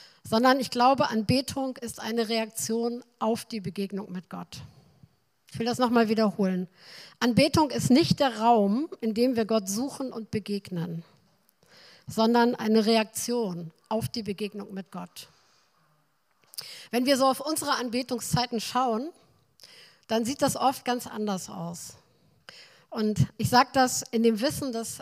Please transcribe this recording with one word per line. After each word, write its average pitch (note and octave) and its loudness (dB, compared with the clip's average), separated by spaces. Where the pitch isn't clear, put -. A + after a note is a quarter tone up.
sondern B3+ 2
ich B3 -4
glaube, B3+ 2
Anbetung B3+ -2
ist A3+ -12
eine A3 -2
Reaktion A3+ -4
auf A3+ -2
die A3 -8
Begegnung G3 -6
mit F3+ -12
Gott. - -14
Ich - -16
will A3+ -2
das A#3+ 0
nochmal A#3 4
wiederholen. G3 2
Anbetung C4 4
ist - 0
nicht D4+ 6
der A#3+ 2
Raum, A3+ 4
in A3+ -2
dem A#3+ 2
wir A3 0
Gott G#3 0
suchen B3+ -6
und A3+ -12
begegnen, F3 -6
sondern A#3 4
eine A3 2
Reaktion A3 -2
auf A3 -4
die A#3 -8
Begegnung G3+ -8
mit F#3+ -12
Gott. - -16
Wenn B3 0
wir C#4 4
so C4 2
auf C4 2
unsere D4 -4
Anbetungszeiten B3 -4
schauen, B3 -2
dann A3+ 0
sieht C#4 -6
das C4+ 2
oft B3+ 0
ganz B3 -4
anders G#3 -6
aus. E3+ -10
Und G#3+ -2
ich A3+ -2
sag C4 4
das B3+ 2
in A3+ 0
dem A3+ 4
Wissen, C#4+ -4
dass, A3+ -8